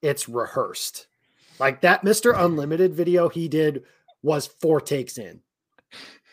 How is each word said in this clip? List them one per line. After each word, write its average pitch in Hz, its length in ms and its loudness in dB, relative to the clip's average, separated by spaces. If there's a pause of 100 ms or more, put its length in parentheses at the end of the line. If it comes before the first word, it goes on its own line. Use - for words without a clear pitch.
it's 143 280 -4
rehearsed. - 800 -6 (520)
Like, 135 240 -2
that 185 220 4
Mister 214 280 4
Unlimited 170 600 2
video 170 340 2
he 165 200 -6
did 151 340 0 (400)
was 147 240 0
four 156 340 0
takes 135 380 -6
in. 95 220 -16 (920)